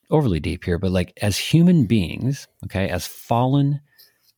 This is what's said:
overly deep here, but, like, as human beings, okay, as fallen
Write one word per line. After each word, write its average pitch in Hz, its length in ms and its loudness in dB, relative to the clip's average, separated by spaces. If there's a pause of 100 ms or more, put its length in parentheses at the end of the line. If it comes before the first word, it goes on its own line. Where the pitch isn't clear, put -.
(120)
overly 131 280 2
deep 80 240 -4
here, 87 140 0
but, 92 140 -2
like, 90 300 -2
as 104 160 0
human 170 480 4
beings, 110 640 -2 (180)
okay, 95 240 -4
as 87 180 -6
fallen 139 720 0 (560)